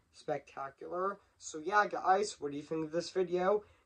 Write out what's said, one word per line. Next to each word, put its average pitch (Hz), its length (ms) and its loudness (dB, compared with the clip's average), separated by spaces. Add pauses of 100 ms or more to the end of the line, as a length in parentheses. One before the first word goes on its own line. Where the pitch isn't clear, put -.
(120)
spectacular. 160 1040 -6 (200)
So - 260 -12
yeah, 208 220 4
guys, 185 520 2
what 143 140 -4
do 143 40 -6
you 147 60 -6
think 160 220 -4
of 151 80 -6
this 170 180 -2
video? 185 520 2 (240)